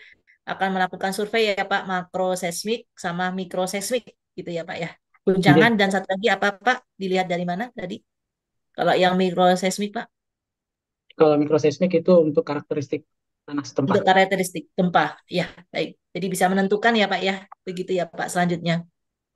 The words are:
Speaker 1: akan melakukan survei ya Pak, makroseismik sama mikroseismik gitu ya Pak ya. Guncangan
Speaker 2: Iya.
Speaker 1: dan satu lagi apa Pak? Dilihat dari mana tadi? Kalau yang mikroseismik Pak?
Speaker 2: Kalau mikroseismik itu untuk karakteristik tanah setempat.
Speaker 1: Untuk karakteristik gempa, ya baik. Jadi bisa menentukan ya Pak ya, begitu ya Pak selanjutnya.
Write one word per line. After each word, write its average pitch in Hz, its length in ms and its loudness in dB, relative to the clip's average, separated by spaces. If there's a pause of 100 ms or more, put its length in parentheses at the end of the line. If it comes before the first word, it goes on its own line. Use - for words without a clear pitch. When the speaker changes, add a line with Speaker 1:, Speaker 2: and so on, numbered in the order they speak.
(440)
Speaker 1:
akan 190 320 -2
melakukan 185 400 -2
survei 214 400 0
ya 196 80 -4
Pak, 196 240 -2
makroseismik 185 1040 -4
sama 180 400 -6
mikroseismik 190 720 -4 (320)
gitu 175 160 -12
ya 165 160 -8
Pak 180 80 -10
ya. 165 140 -8 (340)
Guncangan 185 480 6
Speaker 2:
Iya. 208 80 0
Speaker 1:
dan 196 80 4
satu 190 240 -2
lagi 196 160 -2
apa 196 320 0
Pak? 240 240 -2 (160)
Dilihat 185 320 -2
dari 175 160 -4
mana 202 240 -6
tadi? 190 240 -10 (800)
Kalau 165 160 0
yang 180 240 2
mikroseismik 185 800 0
Pak? - 100 -10 (1080)
Speaker 2:
Kalau 151 240 4
mikroseismik 151 560 0
itu 165 160 2
untuk 160 320 4
karakteristik 147 640 -6 (400)
tanah 143 160 -6
setempat. 139 320 -2
Speaker 1:
Untuk 196 80 2
karakteristik 190 720 2
gempa, 175 400 0 (160)
ya 175 160 -4 (240)
baik. - 240 -6 (160)
Jadi 180 160 -6
bisa 190 240 0
menentukan 202 400 2
ya 208 160 2
Pak 190 160 -4
ya, 190 240 -4 (160)
begitu 185 320 -6
ya 170 80 -2
Pak - 240 -8
selanjutnya. 170 560 -2 (520)